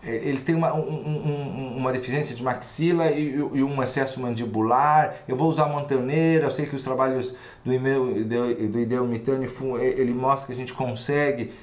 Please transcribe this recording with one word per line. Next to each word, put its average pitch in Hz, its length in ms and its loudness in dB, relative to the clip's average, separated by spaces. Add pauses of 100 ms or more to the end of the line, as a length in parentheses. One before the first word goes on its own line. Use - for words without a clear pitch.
e-, 117 60 -10
eles 131 340 -2
têm 165 120 2
uma, 165 180 2
um, 156 160 -2
um, 151 380 -4
um, 135 500 -4
uma 127 140 0
deficiência 127 420 -2
de 113 80 -8
maxila 160 720 0
e, 147 240 0
e, 143 220 0
e 135 60 4
um 139 200 0
excesso 131 380 -2
mandibular, 120 920 2 (120)
eu 127 80 0
vou 156 140 4
usar 147 180 2
montaneira, 147 800 2
eu 127 60 2
sei 147 140 -4
que 143 100 -8
os 131 80 -6
trabalhos 131 520 0 (280)
do 127 100 0
Imeu-, 127 500 2
do, 117 460 0
do 117 100 0
Hideo 123 260 0
Mitani, 127 420 0
fu-, 127 300 -4
e-, 117 60 0
ele 127 300 2
mostra 131 340 0
que 127 60 -8
a - 20 -6
gente 123 180 -8
consegue 127 760 -2 (120)